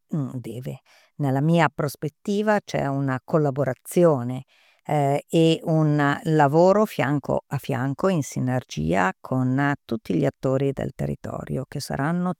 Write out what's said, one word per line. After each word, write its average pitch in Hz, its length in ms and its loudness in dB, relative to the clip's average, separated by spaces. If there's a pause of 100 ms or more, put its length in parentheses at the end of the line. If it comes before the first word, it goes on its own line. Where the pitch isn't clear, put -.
(160)
mm, 131 200 -4
deve, 123 440 -10 (380)
nella 139 240 0
mia 160 280 4
prospettiva 202 920 -2
c'è 143 260 -4
una 139 360 -2
collaborazione, 135 1200 0 (400)
eh, 143 440 0
e 160 340 4
un 147 600 2
lavoro 160 600 4
fianco 139 640 -2
a 131 100 -4
fianco, 135 520 -2
in 170 140 0
sinergia 151 960 -2
con 131 540 0 (120)
tutti - 300 -6
gli 151 100 0
attori 139 460 -2
del 135 220 -6
territorio, 143 760 -8
che - 120 -10
saranno 170 600 -4